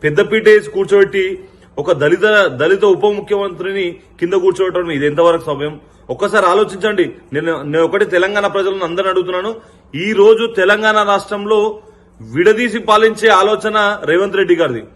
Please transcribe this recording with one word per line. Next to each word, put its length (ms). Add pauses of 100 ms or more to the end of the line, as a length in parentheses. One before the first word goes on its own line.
పెద్దపీట 440
వేసి 240
కూర్చోబెట్టి 680 (380)
ఒక 140
దళిత, 340 (200)
దళిత 400
ఉప 200
ముఖ్యమంత్రిని 880 (240)
కింద 140
కూర్చోబెట్టడం, 580
ఇది 140
ఎంతవరకు 380
సవ్యం? 360 (300)
ఒక్కసారి 360
ఆలోచించండి. 680 (220)
నేను, 280
నేను 220
ఒకటి 220
తెలంగాణ 420
ప్రజలను 360
అందరిని 260
అడుగుతున్నాను, 460 (400)
ఈ 180
రోజు 440
తెలంగాణ 460
రాష్ట్రంలో 760 (420)
విడదీసి 580
పాలించే 500
ఆలోచన 760
రేవంత్ 320
రెడ్డి 200
గారిది. 280 (120)